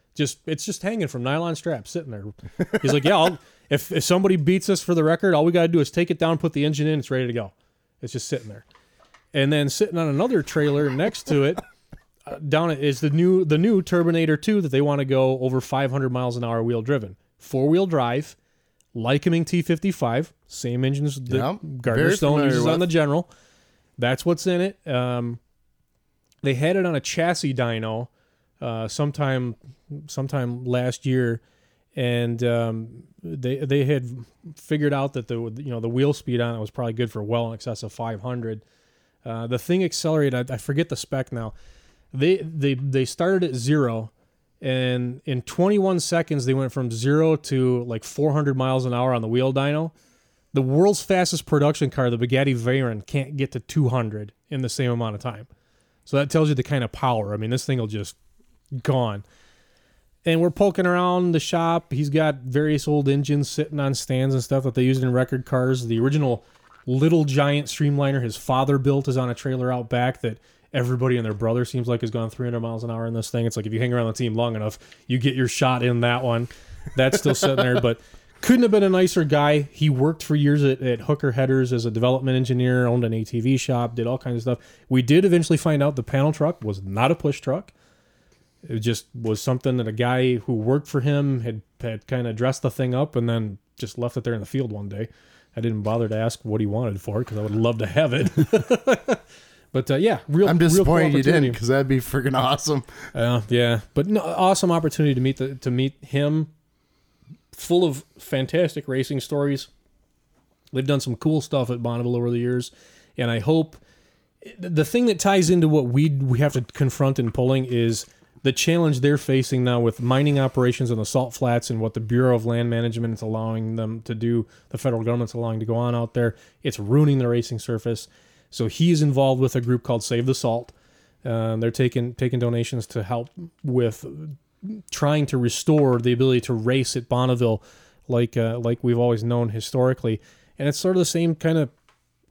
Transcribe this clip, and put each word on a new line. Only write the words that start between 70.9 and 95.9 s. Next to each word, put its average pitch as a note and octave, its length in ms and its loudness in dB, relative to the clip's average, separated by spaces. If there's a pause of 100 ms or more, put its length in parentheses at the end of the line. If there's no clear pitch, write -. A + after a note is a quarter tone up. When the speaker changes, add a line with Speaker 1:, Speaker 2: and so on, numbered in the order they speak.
Speaker 1:
and A#2 100 -2
their G#2+ 80 -2
brother A2+ 300 0
seems A#2+ 240 -4
like A#2+ 140 0
has A2 100 -4
gone A2+ 180 -4
three B2 160 -8
hundred A#2+ 140 -4
miles A2+ 240 -6
an A#2+ 80 -6
hour A2+ 160 -6
in A2+ 60 -4
this A2+ 160 -4
thing. A#2 160 0
It's A#2 100 -2
like, G#2+ 100 -4
if G#2+ 60 -8
you A2 80 -2
hang B2 140 0
around A#2+ 140 0
the A2+ 60 -2
team A#2 220 -2
long A#2 220 0
enough, G#2+ 200 -6 (300)
you B2 100 0
get B2+ 160 0
your B2+ 140 2
shot B2+ 340 0
in A#2+ 200 2
that A#2+ 220 2
one. A#2+ 260 0 (480)
That's C3 220 4
still C#3+ 140 2
sitting C3+ 220 0
there, B2 240 2
but A#2 220 0 (400)
couldn't B3 220 6
have A3+ 80 4
been G#3 120 6
a G3 60 4
nicer F#3 340 4
guy. D3 380 4 (100)
He D#3 180 2
worked D3 340 2
for D3+ 120 0
years D3 260 4
at, C3 200 2
at A#2+ 200 0
Hooker C#3+ 300 0
Headers C3 400 2
as A#2+ 140 0
a A#2 60 -2
development B2+ 440 2
engineer, B2+ 500 2
owned A#2+ 200 2
an A2+ 80 -2
A A2 100 -2
T A#2 160 -4
V B2+ 160 2
shop, A#2+ 400 -2
did A#2 120 -2
all B2+ 100 -2
kinds B2 180 -6
of A#2 60 -4 (160)
stuff. - 200 -20 (120)
We C3 120 4
did C#3 220 6
eventually E3+ 340 4
find D3+ 240 2
out C#3+ 140 0
the C#3 80 -4
panel C#3+ 300 0
truck D#3+ 320 -2
was G2 180 -6
not G#2 280 2
a E3+ 40 0
push D3 240 -2
truck. D3 320 -4 (960)
It A#2+ 120 -6
just A2 340 -2
was A2+ 280 -4
something B2+ 360 0
that A#2 100 -2
a A2 40 -4
guy B2+ 440 2
who A#2+ 180 -4
worked B2 340 0
for D3 140 -2
him C#3+ 400 0
had, A2+ 200 -6 (180)
had A2+ 280 -10
kinda A#2+ 260 -4
dressed B2 300 -2
the C3 80 0
thing B2+ 220 -2
up C3+ 220 -2
and A#2 140 0
then A2 300 -4 (180)
just - 200 -10
left A#2+ 200 -4
it A#2 60 -4
there A#2 100 -4
in A2 60 -6
the G2+ 60 -10
field C3 260 -4
one G2+ 180 -8
day. G#2 200 -8 (460)
I A#2 60 -6
didn't A2 220 -2
bother A2 260 0